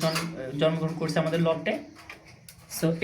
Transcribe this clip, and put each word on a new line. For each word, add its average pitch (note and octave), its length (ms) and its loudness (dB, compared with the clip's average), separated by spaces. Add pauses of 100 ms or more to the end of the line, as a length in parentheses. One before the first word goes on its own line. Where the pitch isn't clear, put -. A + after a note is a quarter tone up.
জন্ম-, E3 260 0 (320)
জন্মগ্রহণ D#3+ 400 2
করছে D#3+ 220 0
আমাদের D#3+ 240 0
লফটে। D#3+ 260 0 (1040)
So - 80 0 (180)